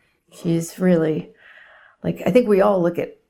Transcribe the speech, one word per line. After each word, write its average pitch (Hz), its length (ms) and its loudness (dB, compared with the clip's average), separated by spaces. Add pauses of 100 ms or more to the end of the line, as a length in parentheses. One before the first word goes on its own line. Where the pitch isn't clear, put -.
(320)
She's 165 480 -6
really, 165 520 0 (720)
like, 170 220 -6
I - 60 0
think 233 160 4
we 196 140 4
all 196 200 2
look 170 160 -2
at, - 200 -8 (120)